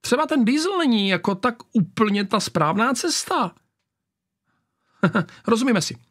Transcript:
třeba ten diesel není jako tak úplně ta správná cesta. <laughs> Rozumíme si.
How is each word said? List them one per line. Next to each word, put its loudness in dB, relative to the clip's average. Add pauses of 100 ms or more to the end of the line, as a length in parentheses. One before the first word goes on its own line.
třeba -2
ten 2
diesel 0
není 2
jako 0
tak -2 (180)
úplně 0
ta 0
správná 0
cesta. -4 (1500)
<laughs> 0 (220)
Rozumíme 2
si. -8 (140)